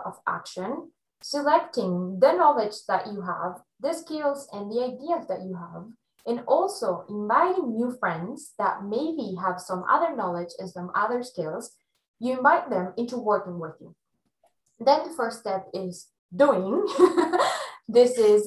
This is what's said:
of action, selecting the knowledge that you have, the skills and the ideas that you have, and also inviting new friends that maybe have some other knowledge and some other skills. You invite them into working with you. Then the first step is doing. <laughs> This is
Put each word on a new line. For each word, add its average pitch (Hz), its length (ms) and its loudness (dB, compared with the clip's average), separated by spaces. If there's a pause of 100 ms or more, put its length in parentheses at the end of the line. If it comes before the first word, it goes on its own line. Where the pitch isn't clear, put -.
of 180 200 -12
action, 190 640 -8 (300)
selecting 196 1000 0
the 302 140 8
knowledge 285 540 2
that 185 200 -2
you 202 140 -10
have, 180 400 -6 (180)
the 311 140 -2
skills 302 580 -4
and 202 200 -10
the 240 120 0
ideas 294 440 -4
that 190 160 -6
you 185 120 -8
have, 170 300 -12 (400)
and 240 220 -4
also 269 640 0
inviting 240 680 2
new 247 160 -2
friends 180 680 -6
that 196 260 -2
maybe 233 520 -4
have 180 260 -2
some 180 280 -6
other 320 260 2
knowledge 175 440 -4
and 185 100 -10
some 180 260 -10
other 240 280 -2
skills. 175 520 -8 (440)
You 254 180 -2
invite 294 320 4
them 185 280 -2
into 240 200 -4
working 196 420 -2
with 156 200 -10
you. - 160 -20 (840)
Then 277 280 6
the - 80 -12
first 226 240 -4
step 190 340 -4
is 185 340 -8 (280)
doing. 254 500 4 (120)
<laughs> - 920 2
This 247 280 6
is 208 280 6